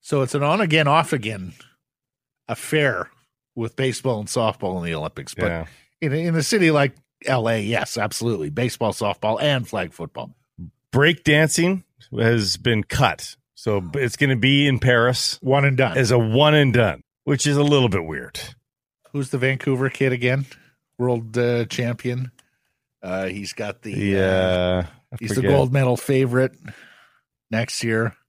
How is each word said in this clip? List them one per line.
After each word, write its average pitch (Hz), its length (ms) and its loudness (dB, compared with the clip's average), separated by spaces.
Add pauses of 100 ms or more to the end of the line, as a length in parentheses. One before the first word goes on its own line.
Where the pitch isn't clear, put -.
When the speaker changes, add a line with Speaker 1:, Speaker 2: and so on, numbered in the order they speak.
Speaker 1:
So 139 220 0
it's 127 120 -4
an 143 80 0
on 160 180 2
again, 156 280 2
off 156 240 2
again 104 400 -6 (960)
affair 120 600 -2 (460)
with 113 220 -6
baseball 127 420 -2
and 104 100 -10
softball 104 500 -2
in 85 60 -6
the 85 120 -4
Olympics. 76 360 -10
But 90 140 -4
Speaker 2:
Yeah. 82 200 -4 (340)
Speaker 1:
in, 151 120 -2
in 160 220 -2
a 160 80 0
city 175 300 2
like 143 240 0 (300)
L 117 220 0
A, 113 140 0
yes, 110 340 -4
absolutely. 104 540 -4
Baseball, 113 420 -2
softball, 107 480 -2
and 139 260 0
flag 92 280 -6
football. - 400 -12 (580)
Speaker 2:
Breakdancing 160 920 2 (300)
has 113 460 0
been 113 260 0
cut. - 520 -2 (180)
So 104 260 -2
b-, 87 200 -8
it's 120 180 -2
gonna 135 180 2
be 139 320 2
in 127 100 2
Paris 123 600 2
Speaker 1:
One 135 240 2
and 139 100 2
done. 127 220 0
Speaker 2:
as 123 140 2
a 123 80 6
one 123 340 4
and 139 220 4
done, 107 260 2 (240)
which 143 220 0
is 143 100 2
a 147 60 2
little 143 260 4
bit 90 160 -2
weird. 71 340 -10 (720)
Speaker 1:
Who's 139 180 -6
the 139 80 -4
Vancouver 131 500 0
kid 131 240 0
again? 127 320 0 (540)
World, 117 400 -2
uh, 120 260 0
champion. 123 680 -4 (720)
Uh, 95 260 -6
he's 98 260 -10
got 104 260 -10
the, 104 140 -10
Speaker 2:
The, 98 240 0
Speaker 1:
uh, 95 40 2
Speaker 2:
uh, 92 640 0 (260)
I 120 60 -14
Speaker 1:
he's 113 120 -8
the 101 60 -2
Speaker 2:
forget. 131 140 0
Speaker 1:
gold 135 220 4
medal 131 240 2
favorite 131 560 2 (1000)
next 110 320 -4
year. 113 320 0 (140)